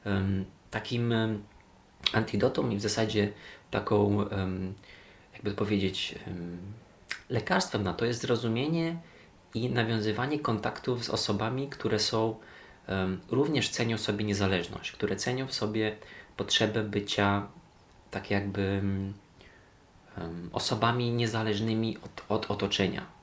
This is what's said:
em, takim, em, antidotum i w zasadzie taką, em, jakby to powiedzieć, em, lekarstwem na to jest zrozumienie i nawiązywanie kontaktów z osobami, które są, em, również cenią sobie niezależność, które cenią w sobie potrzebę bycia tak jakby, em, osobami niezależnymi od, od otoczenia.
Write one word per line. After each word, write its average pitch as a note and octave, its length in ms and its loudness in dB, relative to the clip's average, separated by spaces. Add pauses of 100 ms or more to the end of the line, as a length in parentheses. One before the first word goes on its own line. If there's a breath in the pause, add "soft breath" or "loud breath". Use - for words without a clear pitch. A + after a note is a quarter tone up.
em, G2 400 0 (260)
takim, A#2 420 0
em, A2 300 2 (680)
antidotum A2+ 600 2
i G2+ 40 0
w G2+ 40 -2
zasadzie G#2 520 2 (380 loud breath)
taką, G2+ 580 4
em, F#2+ 460 -2 (580 loud breath)
jakby - 180 -6
to G2 60 -4
powiedzieć, G2 580 0 (120)
em, F2 320 -8 (720)
lekarstwem A#2+ 520 0
na F2+ 120 0
to A2+ 100 0
jest A#2+ 160 0
zrozumienie C#3 760 0 (580 loud breath)
i A#2 160 0
nawiązywanie A2+ 680 0
kontaktów A#2+ 680 -2
z - 60 -6
osobami, A2+ 580 0
które A2 300 0
są, A2 380 2 (500 loud breath)
em, F#2+ 340 0 (100)
również C3+ 380 2
cenią A#2 300 0
sobie G#2 260 0
niezależność, G2 680 0
które F#2+ 240 -2
cenią B2+ 300 -2
w - 80 -6
sobie G#2+ 420 0 (400 loud breath)
potrzebę G#2+ 460 2
bycia G2+ 640 2 (640)
tak - 200 -8
jakby, G2+ 320 0
em, G2 1900 -6
osobami A#2+ 580 2
niezależnymi A2+ 840 0
od, - 320 -14
od - 220 0
otoczenia. G2 720 0